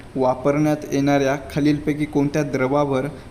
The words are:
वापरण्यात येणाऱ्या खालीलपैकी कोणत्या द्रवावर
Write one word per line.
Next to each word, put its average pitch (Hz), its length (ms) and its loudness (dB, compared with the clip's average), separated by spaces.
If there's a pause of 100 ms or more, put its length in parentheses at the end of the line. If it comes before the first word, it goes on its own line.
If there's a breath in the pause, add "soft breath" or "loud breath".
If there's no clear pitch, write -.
(160)
वापरण्यात 143 600 2 (160)
येणाऱ्या 139 440 2 (140)
खालीलपैकी 147 540 0
कोणत्या 147 380 0
द्रवावर 135 640 0 (240 loud breath)